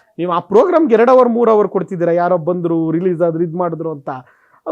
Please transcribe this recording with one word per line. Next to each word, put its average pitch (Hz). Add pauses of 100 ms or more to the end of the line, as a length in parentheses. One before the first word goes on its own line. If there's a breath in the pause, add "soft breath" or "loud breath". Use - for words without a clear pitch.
(180 loud breath)
ನೀವು 175
ಆ 170
ಪ್ರೋಗ್ರಾಮ್ಗೆ 285
ಎರಡು 233
ಅವರ್ 254
ಮೂರು 226
ಅವರ್ 208
ಕೊಡ್ತಿದ್ದೀರಾ, 170
ಯಾರೋ 175
ಬಂದ್ರು, 165
ರಿಲೀಸ್ 170
ಆದ್ರು, 170
ಇದ್ 165
ಮಾಡಿದ್ರು 165
ಅಂತ. 143 (640 soft breath)